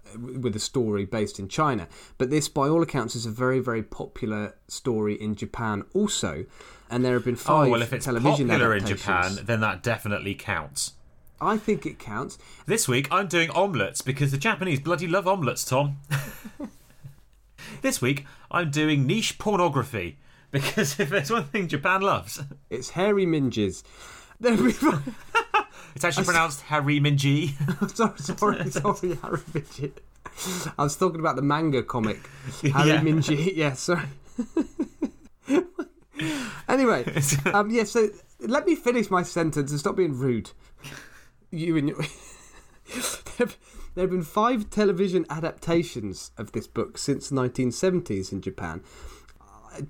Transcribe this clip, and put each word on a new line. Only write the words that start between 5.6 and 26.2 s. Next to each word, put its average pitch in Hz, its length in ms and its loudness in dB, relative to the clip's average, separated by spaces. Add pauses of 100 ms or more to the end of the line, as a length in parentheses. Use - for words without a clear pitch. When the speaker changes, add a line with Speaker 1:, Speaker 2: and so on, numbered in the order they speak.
Speaker 1:
also. 104 540 -2 (440)
And 123 140 0
there 127 100 2
have 120 100 2
been 123 100 0
five 147 340 4
Speaker 2:
Oh, - 20 6
well, 117 120 4
if 117 120 -4
it's 120 100 -4
Speaker 1:
television 131 440 2
Speaker 2:
popular 117 280 4
in 95 80 0
Speaker 1:
adaptations. 98 160 -2 (360)
Speaker 2:
Japan, 95 100 -10
then 113 140 0
that 98 220 -2
definitely 101 520 -2
counts. 80 580 -4 (480)
Speaker 1:
I 196 160 0
think 202 300 -2
it 151 120 -8
counts. 113 380 -8 (300)
Speaker 2:
This 220 200 0
week, 135 240 2
I'm 190 160 2
doing 165 300 2
omelettes 165 460 0
because 139 300 0
the 139 60 0
Japanese 185 420 0
bloody 170 280 -2
love 175 180 2
omelettes, 185 380 0
Tom. 143 320 0 (140)
<laughs> - 580 -6 (1120)
This 262 180 0
week, 139 240 0 (260)
I'm 170 200 0
doing 151 360 4
niche 202 320 0
pornography 139 800 0 (320)
because 139 500 0
<laughs> - 0 -
if 151 100 0
there's 165 200 0
one 226 140 0
thing 180 240 -4
Japan 180 340 2
loves 139 380 0 (300)
Speaker 1:
It's 123 200 -8
hairy 196 360 2
minges. 123 560 0 (580)
There 240 160 4
have 233 240 4
been 214 340 2
Speaker 2:
<laughs> - 0 - (800)
It's - 100 -6
actually 170 160 2